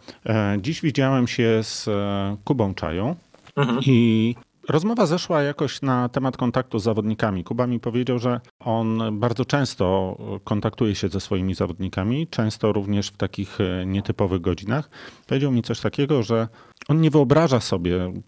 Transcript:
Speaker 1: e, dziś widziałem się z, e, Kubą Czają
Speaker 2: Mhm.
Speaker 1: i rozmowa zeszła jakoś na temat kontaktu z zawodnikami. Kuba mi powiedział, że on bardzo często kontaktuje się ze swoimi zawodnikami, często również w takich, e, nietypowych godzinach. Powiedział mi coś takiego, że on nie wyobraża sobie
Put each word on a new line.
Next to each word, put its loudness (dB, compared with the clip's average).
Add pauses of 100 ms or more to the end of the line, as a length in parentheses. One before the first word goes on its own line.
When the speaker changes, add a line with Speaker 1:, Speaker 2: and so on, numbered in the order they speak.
(260)
Speaker 1:
e, 2
dziś -6
widziałem 2
się 2
z, -8
e, -2
Kubą 0
Czają -4 (400)
Speaker 2:
Mhm. 2
Speaker 1:
i 4 (340)
rozmowa 2
zeszła 0
jakoś -4
na 2
temat -2
kontaktu 0
z -2
zawodnikami. 0
Kuba -2
mi -2
powiedział, -2
że 0 (180)
on -2
bardzo 0
często 0 (260)
kontaktuje -2
się -2
ze -4
swoimi -2
zawodnikami, -2
często -2
również -2
w -14
takich, -6
e, -2
nietypowych 0
godzinach. -2 (380)
Powiedział 0
mi 4
coś -4
takiego, 0
że 0 (400)
on 4
nie 6
wyobraża 6
sobie -2 (140)